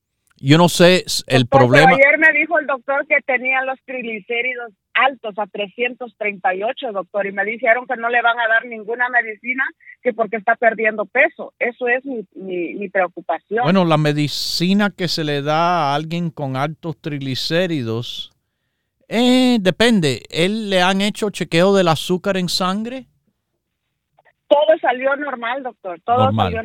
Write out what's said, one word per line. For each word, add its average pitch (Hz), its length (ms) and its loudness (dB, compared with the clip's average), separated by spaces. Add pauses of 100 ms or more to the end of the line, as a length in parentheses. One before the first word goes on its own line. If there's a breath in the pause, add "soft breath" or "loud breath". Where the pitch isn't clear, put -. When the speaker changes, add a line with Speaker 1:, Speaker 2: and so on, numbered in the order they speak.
(360)
Speaker 1:
Yo 143 220 6
no 175 100 6
sé, 180 380 6
s-, - 200 -6
el 131 160 4
Speaker 2:
Doctor, 127 180 4
pero 123 100 6
Speaker 1:
problema 147 220 8
Speaker 2:
ayer 285 260 4
me 311 200 4
dijo 320 200 0
el 294 80 -4
doctor 277 400 -4
que 302 180 0
tenía 262 380 -2
los 262 240 -6
triglicéridos 240 840 -8 (200)
altos 233 460 0
a 208 80 -4
trescientos 233 720 -8
treinta 202 360 -2
y 190 80 -6
ocho, 240 300 -6
doctor, 196 340 -6
y 196 60 -6
me 196 120 -2
dijeron 226 420 -2
que 254 100 -4
no 233 140 -4
le 240 120 0
van 233 160 2
a 233 80 0
dar 226 200 0
ninguna 233 420 -6
medicina, 240 560 -4 (380 loud breath)
que 247 100 -2
porque 220 240 -4
está 226 180 0
perdiendo 220 520 0
peso. 262 520 -2
Eso 247 300 -4
es 254 160 0
mi, 240 200 -8 (100)
mi, 180 400 -8
mi 202 160 -8
preocupación. 180 720 -4
Speaker 1:
Bueno, 180 200 4
la 160 120 2
medicina 156 960 0
que 180 180 -6
se 160 160 -4
le 147 180 -2
da 156 480 0
a 143 40 0
alguien 160 360 -4
con 135 260 -8
altos 151 440 -6
triglicéridos, 139 1300 -4 (800)
eh, 247 520 2
depende. 180 680 2
¿Él 202 400 -2
le 185 120 2
han 190 180 2
hecho 208 300 -2
chequeo 180 440 2
del 185 140 4
azúcar 180 480 -2
en 180 120 -2
sangre? 220 580 -4 (1400)
Speaker 2:
Todo 302 340 4
salió 269 360 -2
normal, 262 460 -8
doctor. 190 420 -12
Todo 254 220 2
Speaker 1:
Normal. 247 260 0
Speaker 2:
salió 226 120 -6